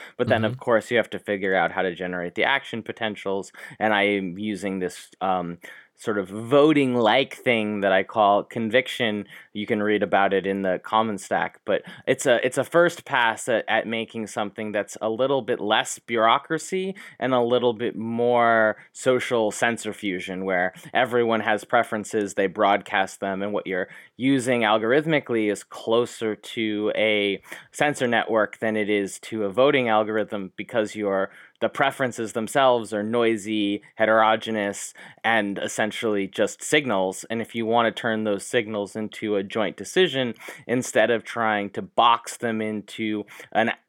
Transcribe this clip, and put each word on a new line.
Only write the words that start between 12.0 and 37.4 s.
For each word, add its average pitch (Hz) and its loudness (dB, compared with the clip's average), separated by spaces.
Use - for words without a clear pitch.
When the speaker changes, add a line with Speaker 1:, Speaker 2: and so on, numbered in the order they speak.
Speaker 1:
it's 131 0
a, 120 4
it's 131 -2
a 127 2
first 170 2
pass 117 0
at, 110 2
at 110 0
making 113 -6
something 107 -6
that's 101 -4
a 110 -2
little 131 0
bit 113 -4
less 110 0
bureaucracy 156 0
and 131 0
a 123 4
little 120 2
bit 107 -4
more 117 2
social 120 2
sensor 110 -2
fusion, 92 -6
where 92 0
everyone 117 2
has 107 0
preferences, 107 0
they 98 2
broadcast 98 0
them, 98 -4
and 101 -4
what 101 -4
you're 92 -4
using 123 2
algorithmically 113 2
is 98 -6
closer 113 -2
to 107 -4
a 104 0
sensor 143 0
network 110 0
than 110 -2
it 104 0
is 101 0
to 110 -6
a 101 -2
voting 127 2
algorithm 107 0
because 107 -4
your, 98 -2
the 113 0
preferences 131 -2
themselves 117 2
are 104 -2
noisy, 107 0
heterogeneous, 110 2
and 104 0
essentially 107 -2
just - -4
signals. 101 0
And 113 -4